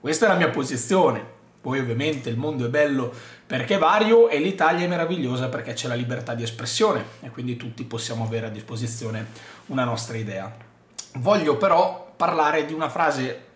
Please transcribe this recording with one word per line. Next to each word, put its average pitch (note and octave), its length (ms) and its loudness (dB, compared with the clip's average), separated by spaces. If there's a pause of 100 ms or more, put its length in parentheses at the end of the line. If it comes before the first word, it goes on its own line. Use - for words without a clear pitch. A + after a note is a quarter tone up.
Questa D#3 260 2
è - 20 6
la F#3 80 4
mia E3 140 2
posizione. C3+ 840 2 (240)
Poi C3+ 200 -2
ovviamente B2+ 480 -2
il A2+ 80 -4
mondo C3+ 300 -4
è - 20 -2
bello C3+ 440 2 (320)
perché C3 300 -2
è G3 40 2
vario G#3+ 500 6
e D3 100 2
l'Italia F3 460 2
è F3 40 0
meravigliosa D#3+ 600 -2
perché A#2+ 240 -8
c'è A#2+ 160 -6
la A#2+ 60 -2
libertà A#2+ 400 -4
di A#2 100 -6
espressione A#2 600 0 (160)
e B2+ 100 -14
quindi B2 260 -6
tutti A#2+ 260 -12
possiamo A#2 420 -6
avere A2+ 220 -4
a G#2+ 40 -8
disposizione A2 760 -6 (400)
una C3 160 -2
nostra A#2 340 -4
idea. G2 380 -8 (600)
Voglio D3+ 420 2
però F#3 600 2
parlare D#3+ 480 2
di D3 80 -6
una D#3 160 -2
frase C3 680 -2